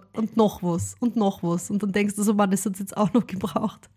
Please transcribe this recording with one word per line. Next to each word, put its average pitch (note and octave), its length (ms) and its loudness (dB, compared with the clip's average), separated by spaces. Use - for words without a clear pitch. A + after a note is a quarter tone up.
und A3 240 -2
noch G#3 260 2
was F3 360 -2
und A#3+ 180 -2
noch G3 260 0
was. F3 260 -2
Und G#3 140 -2
dann G3+ 80 -2
denkst G#3 240 0
du G#3 80 -2
so, G#3+ 100 4
Mann, G3+ 160 4
das F#3+ 160 0
hat's G3 140 -4
jetzt G3 180 -10
auch G#3 160 2
noch B3 140 4
gebraucht. - 680 -6